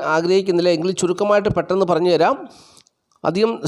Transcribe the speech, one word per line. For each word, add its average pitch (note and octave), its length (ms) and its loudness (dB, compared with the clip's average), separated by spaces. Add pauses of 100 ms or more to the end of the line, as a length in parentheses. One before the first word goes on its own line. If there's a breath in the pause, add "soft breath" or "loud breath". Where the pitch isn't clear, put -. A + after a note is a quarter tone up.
(160)
ആഗ്രഹിക്കുന്നില്ല. F3 540 2
എങ്കിലും F3 320 0
ചുരുക്കമായിട്ട് G3+ 560 0
പെട്ടെന്ന് F#3 280 0
പറഞ്ഞു F3 300 2
തരാം. F#3 200 2 (880 loud breath)
അധികം G#3 280 0 (160)